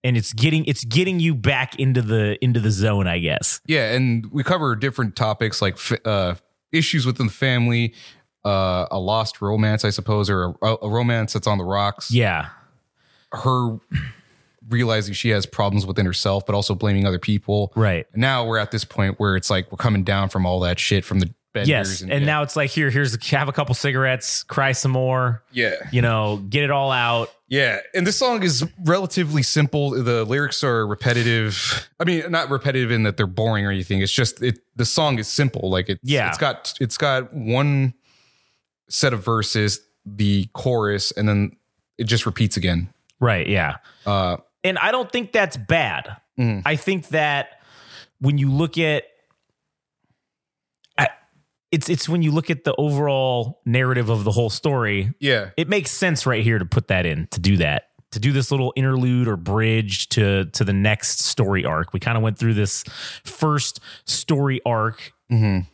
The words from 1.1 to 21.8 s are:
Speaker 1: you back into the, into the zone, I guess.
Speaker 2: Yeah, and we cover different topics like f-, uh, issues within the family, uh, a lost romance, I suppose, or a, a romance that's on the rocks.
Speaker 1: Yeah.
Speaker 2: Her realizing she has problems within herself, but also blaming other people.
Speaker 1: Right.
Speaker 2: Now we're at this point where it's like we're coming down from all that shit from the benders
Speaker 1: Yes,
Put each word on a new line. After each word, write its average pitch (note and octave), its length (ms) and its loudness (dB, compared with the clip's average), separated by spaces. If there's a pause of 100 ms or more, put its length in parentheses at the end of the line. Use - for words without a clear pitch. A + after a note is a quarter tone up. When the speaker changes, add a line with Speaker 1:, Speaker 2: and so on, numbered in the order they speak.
Speaker 1:
you E3 160 2
back B2+ 440 -2
into C3 220 2
the, G#2+ 420 0
into A#2+ 160 2
the G#2+ 120 2
zone, G2+ 360 2
I F2 120 0
guess. - 480 -2
Speaker 2:
Yeah, C3 260 0
and A#2+ 380 0
we C#3 120 -2
cover D3+ 320 0
different B2 400 -2
topics G#2+ 460 -2
like G2 140 0
f-, - 300 -4
uh, F#2+ 300 0 (360)
issues D#3 340 0
within B2 220 0
the F#2+ 60 -4
family, A#2+ 600 0 (520)
uh, F#2+ 460 0
a G2 80 -2
lost G#2+ 420 -2
romance, G#2+ 420 0
I G#2+ 60 2
suppose, G2+ 400 -2
or F2+ 320 -2
a, A2 200 2
a G#2 80 -4
romance A#2 440 0
that's G2+ 140 -2
on G#2 100 2
the F2+ 80 -4
rocks. G2+ 460 -2
Speaker 1:
Yeah. F#2 360 2 (880)
Speaker 2:
Her A#2+ 460 0 (920)
realizing A2 460 0
she - 140 0
has G2+ 180 2
problems G2+ 380 0
within F#2+ 200 0
herself, G2 400 0
but G2+ 100 -2
also G2+ 200 0
blaming G2 300 2
other F#2 140 2
people. G#2 560 0
Speaker 1:
Right. G2 300 2 (100)
Speaker 2:
Now B2 300 2
we're A2+ 140 0
at G#2 120 -2
this A2 140 -4
point G2 340 -2
where G2 160 2
it's - 140 -2
like F#2 220 0
we're F#2 60 -14
coming G#2 260 2
down G2 260 0
from F#2 160 0
all F2+ 160 0
that F2 180 0
shit G2 240 0
from F#2+ 160 0
the F2 140 0 (200)
benders A2 160 0
Speaker 1:
Yes, F#2+ 320 0